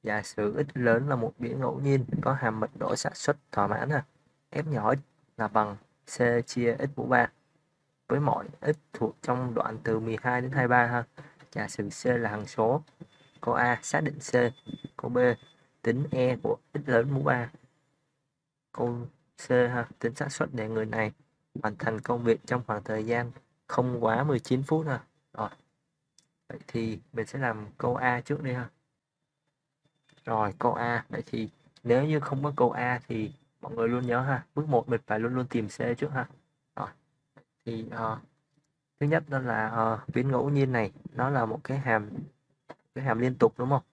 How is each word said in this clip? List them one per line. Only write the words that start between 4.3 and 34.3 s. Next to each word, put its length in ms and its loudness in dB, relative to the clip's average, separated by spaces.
F 180 -4
nhỏ 260 2
x 40 -4
là 100 0
bằng 300 0
C 120 -14
chia 340 0
x 160 -2
mũ 100 -4
ba. 260 4
Với 120 2
mọi 280 0
x 140 0
thuộc 280 -2
trong 320 -2
đoạn 300 -2
từ 160 0
mười 220 -4
hai 200 0
đến 100 -4
hai 120 2
mươi 60 2
ba 180 6
ha. 160 0
Giả 160 -6
sử 220 -6
C 160 -10
là 240 2
hằng 180 -6
số. 360 2
Câu 120 0
A 280 4
xác 200 0
định 180 -4
C. 140 -8
Câu 120 -6
B 80 0
tính 300 0
E 320 2
của 140 0
x 120 -4
lớn 260 4
mũ 120 0
ba. 280 2
Câu 360 -4
C 20 -20
ha, 380 4
tính 160 -2
xác 160 -4
suất 220 -2
để 160 -6
người 160 0
này 260 -2
hoàn 140 -2
thành 260 -4
công 220 -2
việc 220 4
trong 220 0
khoảng 160 -2
thời 220 -2
gian 260 0
không 360 0
quá 200 4
mười 160 2
chín 240 0
phút 240 0
ha. 160 -4
Rồi. 160 -4
Vậy 180 -12
thì 320 -4
mình 140 -4
sẽ 120 -8
làm 280 -2
câu 180 0
A 260 0
trước 220 -4
đi 100 -2
ha. 160 -6
Rồi, 340 0
câu 140 2
A. 360 -2
Vậy 160 -8
thì 240 -4
nếu 200 4
như 160 0
không 240 -4
có 120 -2
câu 160 4
A 360 -2
thì 260 -4
mọi 140 -10
người 120 0
luôn 200 -2
nhớ 140 2
ha. 240 -2